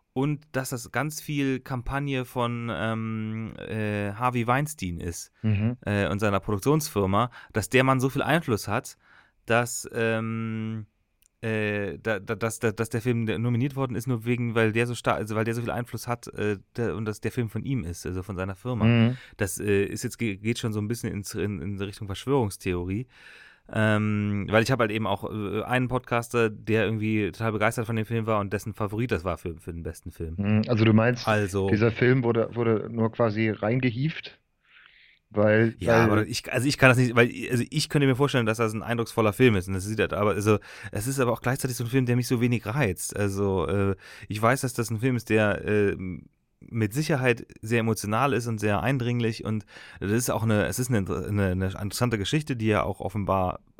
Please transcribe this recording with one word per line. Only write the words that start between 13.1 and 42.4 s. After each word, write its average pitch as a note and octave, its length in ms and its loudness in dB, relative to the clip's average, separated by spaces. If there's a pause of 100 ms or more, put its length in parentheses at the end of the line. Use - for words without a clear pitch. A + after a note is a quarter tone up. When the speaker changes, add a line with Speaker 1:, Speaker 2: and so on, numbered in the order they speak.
Speaker 1:
nominiert A#2 500 0
worden C3 200 -2
ist, A#2+ 120 -4
nur A2+ 180 -2
wegen, A#2+ 300 -2
weil A2+ 160 4
der A#2 160 2
so A#2+ 80 -4
star-, A#2 220 0
also G#2 180 -4
weil A2 100 2
der A2+ 80 0
so A#2+ 80 -2
viel A#2 80 -4
Einfluss A#2 380 -6
hat, A#2+ 260 -6
äh, G#2 240 -2 (200)
der, G#2 180 -2
und A2 100 -4
dass G#2+ 160 -6
der A2+ 100 -4
Film A#2 180 -2
von A2 140 -6
ihm C3 200 -2
ist, F2 240 -8
also F2+ 160 -4
von G2+ 140 -8
seiner F#2+ 180 -4
Firma. B2 300 -2
Speaker 2:
Mhm. A#2 320 6 (180)
Speaker 1:
Das, - 240 -4
äh, G2+ 240 2
ist - 200 -4
jetzt A#2+ 140 -6
ge-, G#2 200 -2
geht A2 200 -2
schon A2+ 160 -4
so G#2+ 80 -2
ein G#2 60 -4
bisschen A2+ 260 -4
ins, G2 220 -8
in, G2 260 -4
in G2 180 -8
Richtung G2+ 280 -8
Verschwörungstheorie. G2 960 -2 (640)
Ähm, G#2 800 0
weil A2 140 4
ich B2 80 0
hab B2 80 0
halt A2 120 2
eben A2 140 -2
auch, G2 240 -2
äh, G#2 340 -4
einen B2 260 -2
Podcaster, A#2+ 600 0
der A2 360 0
irgendwie G#2+ 480 0
total A2+ 180 -2
begeistert A2 340 0
von A2+ 120 -2
dem A2 80 -2
Film A2+ 200 -2
war A2 140 2
und G2+ 140 -2
dessen G#2 200 -6
Favorit A2 380 -2
das F2 140 -2
war E2+ 120 -2
für, E2 220 -10
für E2 140 -12
den E2 100 -10
besten E2 280 -10
Film. E2 260 -8
Speaker 2:
Mhm, G#2+ 320 4
also A2 160 4
du A2 80 6
meinst, A#2 340 4
Speaker 1:
Also G2 420 2
Speaker 2:
dieser A2 220 4
Film B2 320 4
wurde, A2+ 320 2
wurde A2+ 340 0
nur A2+ 220 0
quasi A2 380 2
reingehievt? B2+ 920 -2 (920)
Weil, G#2+ 500 4
Speaker 1:
Ja, A2+ 180 4
Speaker 2:
weil A2+ 80 6
Speaker 1:
aber G#2+ 220 2
ich, - 260 -6
also B2+ 120 0
ich C#3+ 120 0
kann C3+ 100 6
das B2 100 8
nicht, B2 200 4
weil, A#2+ 120 6 (220)
also A#2+ 180 0
ich D3+ 200 -4
könnte C#3+ 180 2
mir C3 80 4
vorstellen, B2+ 300 2
dass A2 140 0
das A2 140 0
ein A2 100 -6
eindrucksvoller A2+ 500 0
Film A#2+ 240 6
ist F#2 100 -2
und F#2+ 60 -4
das F#2 100 -2
sieht A2 160 -4
halt, F2 140 2
aber, G2+ 180 2
also, G#2 280 4 (340)
es G#2 120 -4
ist C#3 140 -4
aber A#2+ 140 2
auch - 80 -6
gleichzeitig B2+ 340 -2
so A#2+ 80 -6
ein A#2 60 -4
Film, C3 160 2
der A#2+ 100 2
mich B2 140 0
so B2 100 2
wenig A#2+ 260 2